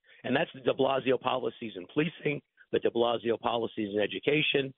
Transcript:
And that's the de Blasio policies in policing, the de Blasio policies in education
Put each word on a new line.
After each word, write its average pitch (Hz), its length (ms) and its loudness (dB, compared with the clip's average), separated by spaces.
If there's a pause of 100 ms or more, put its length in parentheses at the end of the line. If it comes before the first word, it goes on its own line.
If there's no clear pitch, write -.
(240)
And 123 120 0
that's 165 180 0
the 135 80 -18
de 131 120 2
Blasio 131 460 2
policies 120 560 -4
in 87 180 -12
policing, 147 480 -2 (300)
the 110 80 2
de 107 120 2
Blasio 117 480 2
policies 113 540 -2
in 107 60 2
education 135 800 0